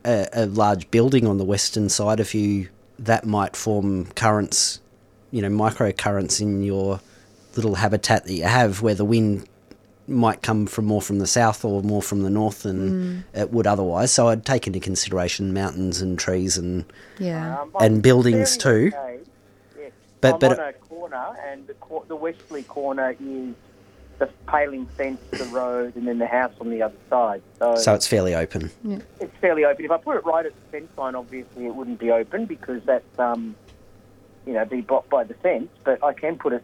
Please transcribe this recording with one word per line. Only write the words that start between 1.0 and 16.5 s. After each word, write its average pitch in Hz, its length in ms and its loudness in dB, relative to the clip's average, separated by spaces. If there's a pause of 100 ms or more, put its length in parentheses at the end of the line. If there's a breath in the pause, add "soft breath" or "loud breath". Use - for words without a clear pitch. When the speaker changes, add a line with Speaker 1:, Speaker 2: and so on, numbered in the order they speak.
Speaker 1:
on 98 120 2
the 98 60 0
western 101 440 0
side 107 320 2
of 104 140 0
you, 101 340 0 (300)
that 113 280 2
might 104 300 0
form 98 480 0 (100)
currents, - 680 0 (520)
you 120 100 -2
know, 101 60 0
microcurrents 104 920 0
in 101 220 0
your 98 380 0 (560 soft breath)
little 110 200 0
habitat 107 500 2
that 92 80 -6
you 82 100 -2
have 107 380 2
where 110 120 2
the 101 100 0
wind 110 440 2 (580)
might 117 360 2
come 107 240 0
from - 180 -4
more 104 160 2
from 101 200 -2
the 95 60 0
south 113 380 2
or 101 180 0
more 104 200 0
from 101 200 -2
the 95 80 0
north 107 340 0
than 180 600 -2 (100)
Speaker 2:
Mm. - 60 -4
Speaker 1:
it 127 120 -2
would 113 140 2
otherwise. 98 460 2
So 117 160 6
I'd 113 160 0
take 135 220 0
into 92 140 -4
consideration 92 720 -2
mountains 95 480 -2
and 92 160 -2
trees 92 400 0